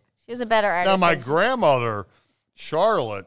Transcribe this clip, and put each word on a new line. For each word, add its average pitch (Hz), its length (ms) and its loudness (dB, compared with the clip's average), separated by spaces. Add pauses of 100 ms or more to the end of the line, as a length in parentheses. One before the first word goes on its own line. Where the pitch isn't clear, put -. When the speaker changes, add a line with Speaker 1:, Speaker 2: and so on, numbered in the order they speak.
(260)
Speaker 1:
She 233 60 -14
was 247 80 -10
a 233 60 -6
better 220 220 2
Speaker 2:
Now, 180 100 0
Speaker 1:
artist 190 220 2
Speaker 2:
my 170 140 4
Speaker 1:
than 139 80 -6
she 117 60 -10
Speaker 2:
grandmother, 147 800 0 (480)
Charlotte, 151 720 -2